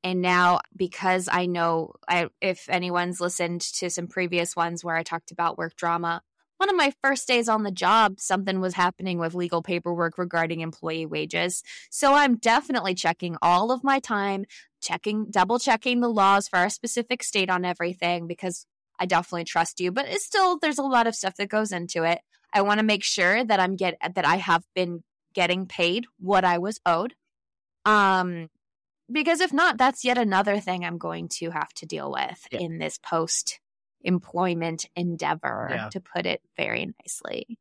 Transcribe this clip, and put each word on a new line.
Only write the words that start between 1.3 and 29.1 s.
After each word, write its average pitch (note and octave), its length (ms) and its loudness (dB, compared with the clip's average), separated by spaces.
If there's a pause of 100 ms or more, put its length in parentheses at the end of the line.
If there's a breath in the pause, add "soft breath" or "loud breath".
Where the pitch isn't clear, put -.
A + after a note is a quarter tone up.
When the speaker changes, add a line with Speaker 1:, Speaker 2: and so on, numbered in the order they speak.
Speaker 1:
I F3+ 160 0
know, E3+ 460 0 (140)
I, E3+ 200 0 (140)
if F#3+ 280 -4
anyone's F3 500 -2
listened F3 420 -2
to - 280 -6
some F3 160 -6
previous F3 500 -2
ones E3+ 280 -4
where E3+ 120 -2
I E3 60 0
talked E3 300 -8
about E3+ 260 -2
work E3 180 -8
drama, E3+ 460 -2 (360)
one G4 120 2
of G4 60 2
my C#4+ 180 2 (100)
first C4+ 240 0
days A#3+ 220 2
on G#3+ 140 2
the G3+ 80 -2
job, G3 480 4
something F#3+ 400 -2
was F#3 160 -2
happening F3+ 420 0
with E3 160 -2
legal F3 300 -2
paperwork E3+ 560 -2
regarding E3 400 -2
employee D#3+ 480 -6
wages. E3 560 -4 (260 loud breath)
So C#4 240 4
I'm C#4+ 220 6
definitely A3+ 580 0
checking E3+ 480 -2
all F3+ 300 4
of B3+ 120 -2
my C4+ 160 2
time, G3+ 460 -2 (340 loud breath)
checking, G#3 520 -4
double G3 260 4
checking A#3+ 440 2
the A#3+ 60 2
laws G3 400 4
for G3 100 0
our F3+ 120 4
specific A#3+ 540 -4
state F#3+ 260 0
on F3+ 160 0
everything, F3 640 -2
because F3 400 -6 (320)
I F3+ 80 0
definitely F3 380 0
trust - 340 -2
you, F3+ 120 0
but C4+ 160 -2
it's G4 160 -4
still, F#4 360 2
there's D4+ 180 0
a C#4+ 60 -2
lot A#3+ 240 2
of A3+ 80 -2
stuff F#3+ 220 -6
that G3+ 120 -4
goes G#3+ 220 0
into F3 320 -2
it. E3 160 2 (340)
I G3+ 80 4
wanna G#3 220 2
make G#3 200 2
sure G3+ 400 2
that A3 160 2
I'm F#3 160 2
get-, F3+ 220 -2 (160)
that F3+ 120 0
I D#3+ 100 6
have F3 300 0 (100)
been F3 280 -2 (340)
getting F3+ 300 0
paid F#3 400 0 (120)
what F#3 240 4
I F3 140 4
was G3 280 -4
owed. F3 280 2 (720)
Um, F#3 640 4 (600)
because D4+ 300 0